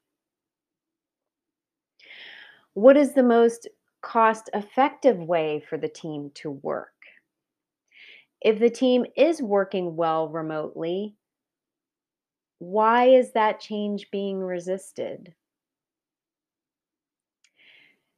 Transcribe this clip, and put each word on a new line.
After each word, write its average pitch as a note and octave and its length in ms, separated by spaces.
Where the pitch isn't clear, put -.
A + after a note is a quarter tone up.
What B3 200
is C#4 180
the C4 100
most A#3 440
cost-effective A3 1120
way D#3 440
for D3+ 180
the D3+ 100
team D3+ 460
to - 160
work? C#3+ 420
If G#3+ 200
the A#3 100
team B3 460
is D#4+ 260
working G3 540
well D#3+ 340
remotely, D#3+ 840
why G#3+ 460
is B3+ 280
that G#3+ 260
change G#3 500
being G3 300
resisted? F3+ 960